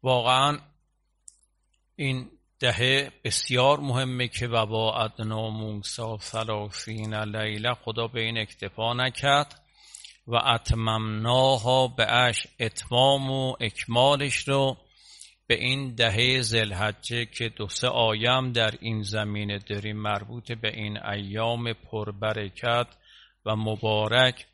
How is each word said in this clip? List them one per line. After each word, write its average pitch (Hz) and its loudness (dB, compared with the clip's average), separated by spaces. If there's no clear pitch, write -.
واقعاً 131 4
این 131 -4
دهه 127 2
بسیار 131 2
مهمه 127 -2
که 120 -6
و 117 -2
وعدنا 110 -2
موسی 110 -8
ثلاثین 110 -6
لیله، 107 -4
خدا 117 -6
به 117 -6
این 113 -2
اکتفا 110 -4
نکرد 139 0
و 117 -2
اتممناها 117 2
به 120 2
عشر، 120 2
اتمام 131 2
و 131 -2
اکمالش 135 2
رو 139 2
به 117 4
این 131 -2
دهه 120 2
ذوالحجه 107 -2
که 113 -6
دو 107 -8
سه - -4
آیه 113 2
هم 127 0
در 113 2
این 110 -2
زمینه 104 -4
داریم 104 -8
مربوط 107 -6
به 117 -4
این 107 -6
ایام 110 -4
پربرکت 107 -4
و 107 0
مبارک 110 2